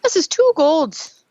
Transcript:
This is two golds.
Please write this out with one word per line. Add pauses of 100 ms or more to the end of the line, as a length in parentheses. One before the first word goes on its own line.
This
is
two
golds.